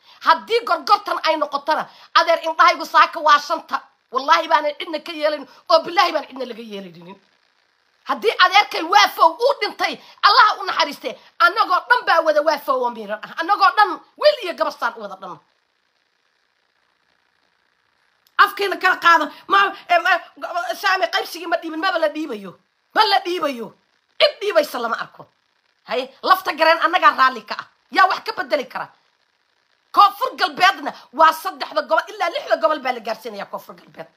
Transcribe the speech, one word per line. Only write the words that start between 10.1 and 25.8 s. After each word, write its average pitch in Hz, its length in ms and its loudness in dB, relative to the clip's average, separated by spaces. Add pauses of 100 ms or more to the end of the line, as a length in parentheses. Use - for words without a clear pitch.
Allah 427 380 4
u 392 60 -8
naxariiste. 294 500 -4 (220)
Annagoo 359 500 2
dhan 480 180 4
baa 339 140 4
wada 302 220 2
waafow 285 420 0
oo 240 60 -2
miiran 214 320 -10
ah. - 180 -16
Annagoo 370 360 2
dhan, 415 140 4 (280)
wiil 587 240 4
iyo 339 120 -6
gabar 285 180 -4
saan 233 240 -6
u 226 60 -16
wada 190 140 -12
dhan. 180 220 -16 (3000)
Afkii 403 300 -2
la 349 80 -4
kala 370 200 0
qaado, 330 340 2 (180)
ma, 392 240 2 (160)
em, 339 180 2
eh, 349 720 -4
saami 381 300 -2
qaybsigii 359 420 -6
ma 339 80 -2
dhiibin, 320 240 -8
maba 370 180 -2
la 320 100 0
dhiibayo. 269 500 -10 (360)
Ma 415 120 4
la 392 140 2
dhiibayo. 294 520 -6 (480)
Cid - 200 0
dhiibaysa 320 380 -2
lama 226 220 -6
arko. 151 260 -16 (640)